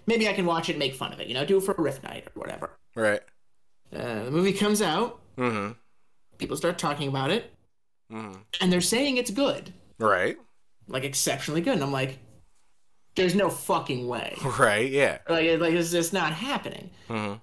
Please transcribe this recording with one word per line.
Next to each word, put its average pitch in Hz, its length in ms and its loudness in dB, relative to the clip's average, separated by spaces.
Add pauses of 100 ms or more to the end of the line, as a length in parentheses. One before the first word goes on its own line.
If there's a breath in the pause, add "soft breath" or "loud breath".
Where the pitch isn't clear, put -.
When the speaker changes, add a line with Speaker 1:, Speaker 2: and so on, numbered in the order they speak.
Speaker 1:
Maybe 220 220 2
I 202 40 2
can 190 140 0
watch 165 220 0
it 175 40 0
and 147 80 -6
make 135 140 -2
fun - 180 -8
of - 80 -14
it, - 60 -10
you 117 80 -6
know, 135 100 -2
do 190 140 6
it 190 40 4
for 196 100 0
a 190 100 -2
riff 135 220 -2
night - 320 -12
or - 40 -10
whatever. - 380 -10 (160)
Speaker 2:
Right. 107 260 2 (720)
Speaker 1:
Uh, 113 320 -6
the 123 60 -6
movie 180 220 2
comes 208 300 2
out. 196 380 0 (160)
Speaker 2:
Mm-hmm. 113 360 -2 (680)
Speaker 1:
People - 180 -6
start 175 220 0
talking 147 300 -2
about 135 240 0
it. 233 200 -4 (600)
Speaker 2:
Mm-hmm. 107 260 -12 (220)
Speaker 1:
And 185 120 4
they're 180 80 2
saying 254 360 0
it's 247 160 -2
good. - 400 -2 (260)
Speaker 2:
Right. 104 380 2 (500)
Speaker 1:
Like, 131 180 -6
exceptionally 143 560 -2
good. 262 140 2
And 147 100 0
I'm 139 80 -2
like, 135 260 -2 (960)
"There's 185 220 4
no 196 120 4
fucking 135 600 -2
way." - 320 -6
Speaker 2:
<laughs> 131 180 -2
Right, 117 320 6
yeah. 135 280 4 (100)
Speaker 1:
Like, 165 160 2
it, 165 160 4
like, 165 140 4
it's 170 180 2
just 170 200 2
not 170 200 0
happening. 226 580 -6 (180 loud breath)
Speaker 2:
Mm-hmm. 107 340 -4